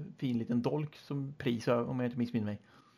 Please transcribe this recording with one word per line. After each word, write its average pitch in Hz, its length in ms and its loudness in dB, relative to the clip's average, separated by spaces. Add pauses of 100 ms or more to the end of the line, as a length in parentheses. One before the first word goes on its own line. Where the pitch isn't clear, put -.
(200)
fin 127 180 0
liten 117 240 2
dolk 147 340 -2
som 139 420 -6
pris, 120 300 0
om 123 320 2
jag 123 80 2
inte 120 100 -2
missminner 117 280 0
mig. 104 140 -4 (380)